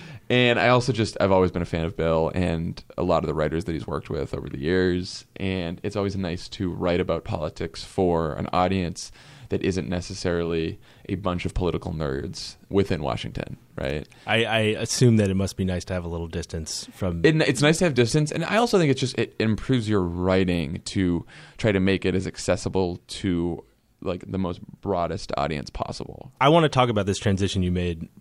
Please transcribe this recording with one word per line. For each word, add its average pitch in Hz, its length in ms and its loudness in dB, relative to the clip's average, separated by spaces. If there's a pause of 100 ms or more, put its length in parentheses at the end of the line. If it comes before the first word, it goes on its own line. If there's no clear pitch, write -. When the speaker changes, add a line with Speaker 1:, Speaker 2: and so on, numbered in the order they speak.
(300)
Speaker 1:
And 123 280 4
I 101 120 4
also 123 240 4
just, 107 260 0
I've 98 140 6
always 92 180 4
been 87 100 -2
a 85 40 0
fan 82 180 -2
of 82 140 -4
Bill 82 360 2
and 87 480 -2 (160)
a - 60 0
lot 82 200 4
of 78 40 -2
the 76 60 0
writers 76 320 0
that 85 80 -4
he's 73 120 -4
worked - 240 -6
with 69 240 -4
over 71 140 -8
the 69 120 -10
years, 90 680 0 (100)
and 90 480 -4
it's 104 140 -4
always 98 180 -2
nice 90 340 -4
to 92 220 -4
write 90 300 0
about 82 240 -2
politics - 580 -6
for 82 520 0
an - 180 -6
audience 90 580 0 (380)
that - 120 -2
isn't 92 260 -2
necessarily 85 920 -4 (280)
a 101 60 -2
bunch 90 320 -4
of 85 80 -4
political 87 400 -2
nerds 76 600 -6 (140)
within 95 340 2
Washington, - 540 -6 (180)
right? 71 320 -4 (180)
Speaker 2:
I, 113 180 2
I 113 160 0
assume 110 580 4
that 101 120 4
it 95 60 0
must 95 200 0
be 98 80 -2
nice 90 220 -2
to 95 80 -6
have 90 100 -4
a 85 40 -6
little 85 200 -6
distance 82 640 -8
from 87 320 -2
Speaker 1:
It, 156 200 4
it's 135 180 0
nice 156 160 4
to 190 80 2
have 156 80 2
distance, 123 380 2
and 165 120 -4
I 202 140 0
also 226 220 4
think 156 100 4
it's 131 100 2
just, 127 200 -2
it - 180 -2
improves 110 500 0
your 104 140 4
writing 90 840 0
to 87 420 0 (320)
try 110 120 2
to 98 80 4
make 95 260 2
it 92 100 2
as 95 100 0
accessible 92 840 -2
to, 87 560 -2 (380)
like, 90 240 -6
the 98 140 -4
most 90 220 -4 (200)
broadest 87 560 -2
audience 73 320 -4
possible. - 600 -10 (100)
Speaker 2:
I 139 80 8
wanna 160 180 8
talk 127 220 4
about 104 160 2
this 95 140 0
transition 95 420 2
you 90 100 2
made 87 380 -2 (120)